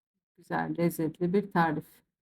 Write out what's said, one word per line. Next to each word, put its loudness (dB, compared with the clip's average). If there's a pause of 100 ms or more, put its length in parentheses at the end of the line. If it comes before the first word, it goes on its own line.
(360)
güzel, -4
lezzetli 0
bir 0
tarif. 0 (200)